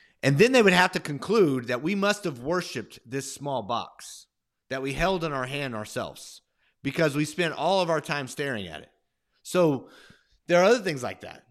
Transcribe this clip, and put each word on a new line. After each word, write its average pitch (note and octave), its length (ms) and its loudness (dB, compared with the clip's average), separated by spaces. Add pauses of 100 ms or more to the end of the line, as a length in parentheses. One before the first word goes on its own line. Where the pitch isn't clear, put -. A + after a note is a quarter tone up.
(220)
and C#3 160 4
then A#3 140 6
they B3+ 100 8
would F#3+ 100 6
have F3+ 200 4
to F3 80 -4
conclude D3 640 2
that B2 160 -2
we F3+ 120 -2
must G3+ 300 0
have C#3 160 -6
worshipped D3+ 640 -6
this C3+ 280 -8
small C3+ 300 -6
box - 640 -8 (440)
that C3 100 -6
we C#3 140 -6
held E3+ 300 0
in D#3 80 -4
our C3 120 -4
hand C3+ 300 -6
ourselves, G#2 640 -10 (420)
because C#3+ 320 0
we D3+ 120 0
spent D#3+ 260 -2
all F#3 300 0
of E3+ 80 0
our D#3 100 0
time C#3+ 260 -6
staring B2 400 -6
at D#2 140 -12
it. - 80 -20 (540)
So D#3 460 2 (580)
there F3 160 4
are - 20 6
other A#3 180 4
things D3+ 200 -4
like G2 180 -8
that. F2 300 -18